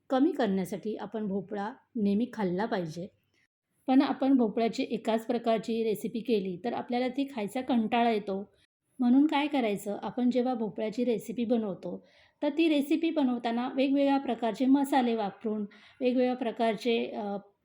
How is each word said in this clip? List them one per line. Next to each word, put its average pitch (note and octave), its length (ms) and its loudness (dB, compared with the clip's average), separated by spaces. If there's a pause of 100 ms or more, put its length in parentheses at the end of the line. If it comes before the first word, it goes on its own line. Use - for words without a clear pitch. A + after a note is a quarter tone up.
कमी C#4 220 4
करण्यासाठी G3+ 640 -2
आपण G#3+ 320 -6
भोपळा G3+ 460 -6 (220)
नेहमी G#3 380 2
खाल्ला F#3+ 320 -2
पाहिजे. F3 420 -4 (800)
पण C4+ 140 6
आपण C4+ 360 2
भोपळ्याची A3+ 520 0
एकाच A3+ 360 -2
प्रकारची A3+ 580 -2
रेसिपी A3 360 -4
केली F#3+ 440 -2
तर A#3+ 100 -4
आपल्याला A#3+ 340 -4
ती C4+ 280 -4
खायचा G#3 260 -6
कंटाळा A#3+ 480 2
येतो. G3+ 440 -4 (460)
म्हणून C4 280 6
काय D4 200 2
करायचं, G#3+ 540 -2
आपण A#3+ 280 0
जेव्हा B3 240 2
भोपळ्याची A3 520 -4
रेसिपी A#3 400 -2
बनवतो G3 600 -4 (360)
तर D4 60 2
ती D#4+ 200 2
रेसिपी D#4 400 2
बनवताना B3 640 0
वेगवेगळ्या C#4 420 4
प्रकारचे B3 480 -2
मसाले C4+ 500 4
वापरून, G#3+ 500 -4 (360)
वेगवेगळ्या B3+ 340 2
प्रकारचे, A#3 680 0
अ, G#3 320 -6 (280)